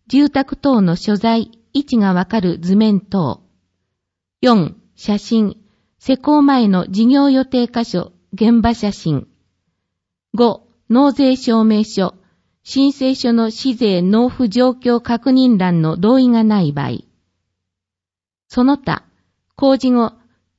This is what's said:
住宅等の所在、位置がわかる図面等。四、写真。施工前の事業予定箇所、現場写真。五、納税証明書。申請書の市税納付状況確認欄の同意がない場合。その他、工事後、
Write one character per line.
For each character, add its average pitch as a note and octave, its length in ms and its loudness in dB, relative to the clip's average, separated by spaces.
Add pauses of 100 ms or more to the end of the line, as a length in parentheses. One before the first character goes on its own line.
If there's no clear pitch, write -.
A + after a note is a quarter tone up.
住 C#4 220 2
宅 C#4 280 -4
等 C4 240 0
の F3 140 2
所 G#3 200 -2
在、 A3+ 360 -2 (220)
位 C#4 80 -2
置 C4 160 -4
が G3 160 0
わ F3+ 120 -2
か A3+ 160 -4
る F3 180 -2
図 F3 160 -2
面 G#3+ 240 2
等。 E3 440 -4 (1000)
四、 A3 340 2 (200)
写 G#3 240 -6
真。 A3 380 -2 (420)
施 C4 180 -2
工 D4+ 240 0
前 C4+ 260 2
の F#3 200 0
事 G3+ 180 -2
業 C#4 240 4
予 C4 160 2
定 B3 220 -2
箇 A#3 180 -6
所、 - 260 -8 (220)
現 A3+ 280 2
場 A#3 120 0
写 G#3 180 -6
真。 D3+ 360 -6 (1080)
五、 A3+ 340 -2 (220)
納 C4 220 2
税 C4 240 0
証 A3+ 280 0
明 G#3+ 200 2
書。 - 320 -6 (480)
申 C#4 280 0
請 C4 240 -2
書 A#3+ 180 -2
の A3+ 180 0
市 B3 240 -6
税 G3 260 0
納 A3 280 2
付 B3 200 -4
状 B3 220 0
況 A#3+ 280 -2
確 A#3+ 300 -4
認 B3+ 280 4
欄 F3+ 240 0
の D#3+ 160 -2
同 A3 220 2
意 B3+ 80 2
が A3+ 160 2
な G#3+ 180 2
い C#3+ 120 -2
場 C#3 140 -8
合。 B2 160 -10 (1400)
そ B3 160 -2
の C#4+ 140 2
他、 - 280 -8 (500)
工 C4+ 220 2
事 B3+ 140 -2
後、 A#3+ 220 0 (460)